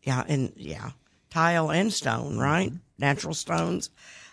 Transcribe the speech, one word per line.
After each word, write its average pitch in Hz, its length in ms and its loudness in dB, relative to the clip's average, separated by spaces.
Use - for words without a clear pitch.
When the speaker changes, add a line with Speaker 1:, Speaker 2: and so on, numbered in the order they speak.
Speaker 1:
Yeah, 127 280 -2
and, 135 260 0
yeah, - 360 -10
tile 165 420 2
and 190 200 2
stone, 120 460 -2
right? 151 320 4
Speaker 2:
Mm-hmm. 147 80 -8
Speaker 1:
Natural 143 340 0
stones, 170 560 -2